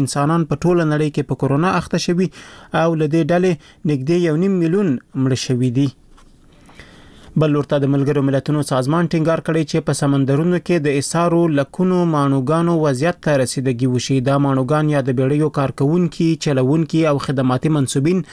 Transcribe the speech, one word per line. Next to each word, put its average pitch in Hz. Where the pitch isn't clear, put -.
انسانان 147
په 147
ټوله 170
نړۍ 151
کې 175
په 135
کورونا 147
اخته -
شوي 175
او 165
له 156
دې 165
ډلې 180
نږدې 143
یو 151
نیم 196
میلیون 175
مړه 131
شوي 127
دي. 143
بل 151
لور 147
ته 147
د 139
ملګرو 143
ملتونو 139
سازمان 147
ټینګار 160
کړی 160
چې 160
په 147
سمندرونو 139
کې 170
د 143
ایسارو 170
لکونو 180
ماڼوګانو 147
وضعیت 147
ته 147
رسیدګي 127
وشي. 123
دا 139
ماڼوګان 143
یا 143
د 127
بیړیو 147
کارکوونکي، 160
چلوونکي 151
او -
خدماتي 143
منصوبین 147